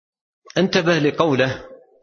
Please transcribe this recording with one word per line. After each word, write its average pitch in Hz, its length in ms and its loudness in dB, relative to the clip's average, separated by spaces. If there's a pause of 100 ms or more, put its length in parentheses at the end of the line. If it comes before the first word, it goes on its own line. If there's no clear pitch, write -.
(580)
انتبه 175 400 2
لقوله 139 680 0 (380)